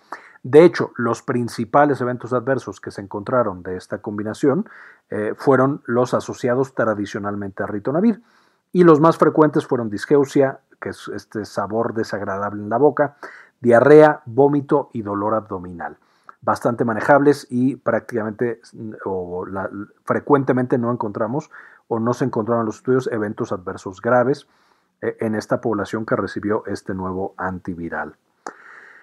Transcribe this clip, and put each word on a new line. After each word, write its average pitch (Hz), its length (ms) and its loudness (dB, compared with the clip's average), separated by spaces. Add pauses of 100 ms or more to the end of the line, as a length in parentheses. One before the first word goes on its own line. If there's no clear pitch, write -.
(440)
De 147 220 8
hecho, - 320 2
los 117 240 -4
principales 123 800 0
eventos 123 320 -6
adversos 120 480 -4
que 104 100 -12
se 104 100 -12
encontraron 101 600 -4
de 92 140 -8
esta 104 220 -10
combinación, 107 680 -2 (420)
eh, 104 280 -6
fueron 135 480 2
los 120 280 0
asociados 123 640 -2
tradicionalmente 101 880 -4
a 98 40 -6
ritonavir. 139 540 -2 (500)
Y 180 120 6
los 160 160 10
más 165 180 6
frecuentes 156 480 4
fueron 117 240 -2
disgeusia, 135 680 2 (220)
que 104 80 -8
es - 240 -14
este 104 320 -10
sabor 110 480 -4
desagradable 104 680 -6
en 104 80 -10
la 117 80 -2
boca, 143 380 2 (460)
diarrea, 143 640 8
vómito 139 680 2
y 117 100 -10
dolor 101 320 -4
abdominal. 90 640 -8 (440)
Bastante 113 420 -2
manejables 139 640 2
y 127 280 0
prácticamente, 113 840 -4 (460)
o 90 400 -8
la, 92 240 -8 (340)
frecuentemente 127 760 0
no 117 140 -2
encontramos 113 600 -6 (360)
o 113 120 -2
no 117 140 0
se 131 120 -2
encontraron 117 380 -2
en - 20 -2
los 107 120 -6
estudios 131 360 0
eventos 110 400 -6
adversos 95 480 -12
graves, 123 440 0 (560)
eh, 113 200 -4
en 110 140 -2
esta 120 260 -4
población 110 440 -4
que 123 120 -2
recibió 101 480 -4
este 101 280 -8
nuevo 92 440 -6
antiviral. 85 800 -8 (840)